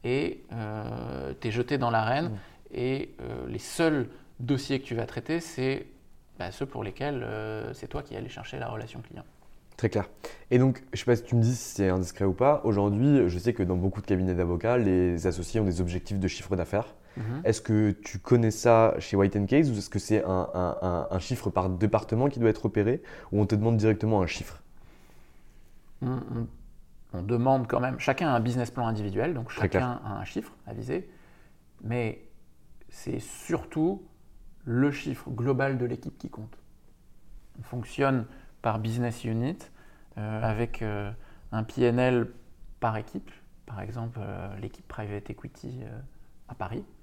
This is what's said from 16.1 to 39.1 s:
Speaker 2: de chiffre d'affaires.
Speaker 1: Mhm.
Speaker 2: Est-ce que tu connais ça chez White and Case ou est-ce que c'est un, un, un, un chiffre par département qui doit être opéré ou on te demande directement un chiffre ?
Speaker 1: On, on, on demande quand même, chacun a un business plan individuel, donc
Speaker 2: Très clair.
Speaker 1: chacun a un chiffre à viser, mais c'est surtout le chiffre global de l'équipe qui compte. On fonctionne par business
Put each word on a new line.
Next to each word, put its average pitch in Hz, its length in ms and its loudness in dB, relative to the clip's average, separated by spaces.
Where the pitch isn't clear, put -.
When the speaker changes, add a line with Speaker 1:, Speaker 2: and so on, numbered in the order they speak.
Speaker 2:
de 95 80 0
chiffre - 300 -2
d'affaires. 98 400 -2
Speaker 1:
Mhm. 120 280 -4
Speaker 2:
Est-ce 110 160 2
que 107 320 4
tu - 260 -6
connais 117 320 6
ça 113 480 6
chez - 180 -2
White 98 200 6
and 101 100 2
Case 143 240 6
ou 113 40 0
est-ce 101 140 -4
que 101 120 -2
c'est 107 240 2
un, 92 280 0
un, 90 300 0
un, 87 300 0
un 92 80 0
chiffre - 300 -4
par 92 200 0
département 110 580 2
qui 127 120 -2
doit 113 100 6
être - 140 0
opéré 110 380 2
ou 101 100 4
on 104 60 6
te 110 80 2
demande 113 220 4
directement 107 440 4
un 90 60 2
chiffre ? - 340 -8
Speaker 1:
On, 127 60 -2
on, 117 380 -4
on 90 100 -6
demande 120 460 2
quand - 100 2
même, 127 220 -2
chacun 143 300 2
a - 20 4
un 117 80 4
business 120 320 -2
plan 117 160 -2
individuel, 107 440 -2
donc 117 220 -6
Speaker 2:
Très 98 140 0
clair. - 120 2
Speaker 1:
chacun 123 240 -2
a 101 140 -6
un 98 60 -8
chiffre - 280 -8
à 110 80 -10
viser, 131 340 -4
mais 113 400 -4
c'est - 320 -8
surtout - 840 -4
le 127 260 2
chiffre - 400 -8
global 131 480 0
de 123 60 0
l'équipe - 340 -6
qui - 120 -10
compte. - 280 -14
On - 20 -12
fonctionne 123 640 0
par 113 200 0
business 117 440 -2